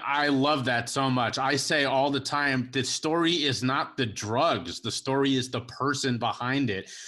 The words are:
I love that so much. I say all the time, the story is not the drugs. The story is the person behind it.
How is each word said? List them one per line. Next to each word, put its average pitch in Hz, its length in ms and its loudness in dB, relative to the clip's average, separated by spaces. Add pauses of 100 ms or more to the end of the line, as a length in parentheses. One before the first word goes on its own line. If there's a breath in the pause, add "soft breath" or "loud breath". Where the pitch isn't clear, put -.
I 143 220 2
love 143 380 4
that 120 240 0
so 135 200 0
much. 123 300 2
I 135 160 2
say 143 300 2
all 135 260 2
the 143 80 0
time, 135 540 0
the 131 100 0
story 165 640 0
is 135 180 0
not 135 340 -2
the 127 100 0
drugs. 104 720 -2
The 117 100 -6
story 139 460 0
is 123 160 -4
the 120 80 -2
person 131 580 -2
behind 123 500 -2
it. 98 220 -4 (180 loud breath)